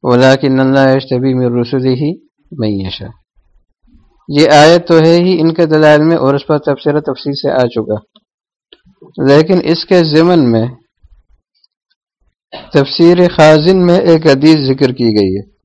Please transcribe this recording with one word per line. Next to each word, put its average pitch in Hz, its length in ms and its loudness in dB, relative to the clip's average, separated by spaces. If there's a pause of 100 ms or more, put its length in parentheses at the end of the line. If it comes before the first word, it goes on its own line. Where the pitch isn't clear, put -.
ولكن 131 580 0
الله 135 360 0
يجتبي 131 380 -4
من 123 260 -2
رسله 131 540 -4 (380)
من 120 160 -6
يشاء۔" 95 400 -8 (1200)
یہ 143 220 2
آیت 160 380 4
تو 165 100 4
ہے 160 160 2
ہی 175 260 0
ان 160 140 0
کے 165 120 0
دلائل 156 360 2
میں 165 140 0
اور 131 180 -2
اس 139 120 -6
پر 151 120 -2
تبصرہ 147 420 -4
تفصیل 143 320 -8
سے 139 180 -6
آ 127 160 -2
چکا، 107 540 -8 (1080)
لیکن 160 360 2
اس 165 200 -4
کے 175 200 0
ضمن 156 480 2
میں 113 140 -2 (2000)
تفسیر 175 640 0
خازن 160 500 2
میں 175 140 2
ایک 165 260 0
حدیث 151 300 2
ذکر 135 360 -2
کی 123 120 -6
گئی 101 320 0
ہے۔ 101 140 -12 (140)